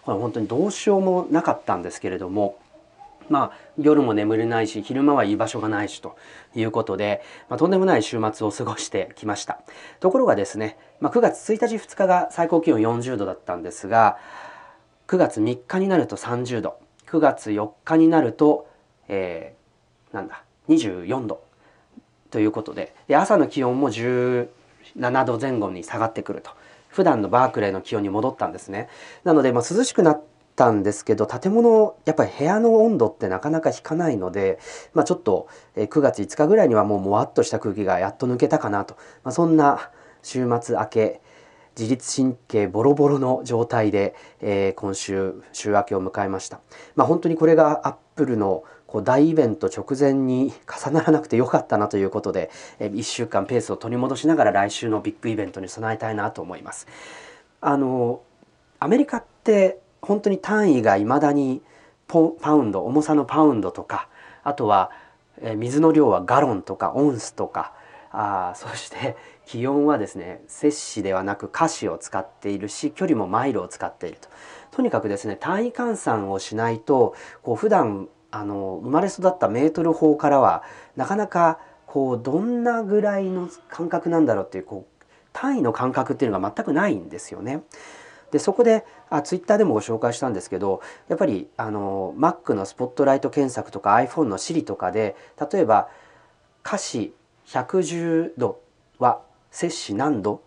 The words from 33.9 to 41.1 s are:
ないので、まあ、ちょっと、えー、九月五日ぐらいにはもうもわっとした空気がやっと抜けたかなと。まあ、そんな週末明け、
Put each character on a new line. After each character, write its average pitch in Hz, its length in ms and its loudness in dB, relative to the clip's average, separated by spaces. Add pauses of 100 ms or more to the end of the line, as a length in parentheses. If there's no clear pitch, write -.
な 165 160 0
い 120 60 0
の 92 160 -4
で、 95 260 0 (340)
ま 151 100 4
あ、 - 20 0
ち - 80 0
ょ - 20 -2
っ 170 60 -6
と、 95 260 0 (300)
え 110 80 -2
ー、 - 20 -2
九 - 140 0
月 131 200 2
五 98 160 -8
日 151 120 2
ぐ 208 80 6
ら 208 80 6
い 147 40 6
に 117 60 2
は 107 100 6
も 104 120 0
う 98 40 -2
も 95 120 -2
わ 110 100 4
っ 131 100 -6
と - 120 2
し - 60 -8
た 110 100 -4
空 101 160 -4
気 104 80 -2
が 92 160 0
や 98 80 -2
っ - 80 -12
と 123 100 -4
抜 123 120 -2
け 139 100 2
た 151 100 2
か 110 120 -6
な 101 140 -2
と。 - 100 -18 (280)
ま 131 60 -12
あ、 127 40 -6
そ 170 140 2
ん 160 100 4
な 143 340 4 (320)
週 127 260 -4 (120)
末 - 160 -4
明 107 100 -2
け、 - 340 0 (580)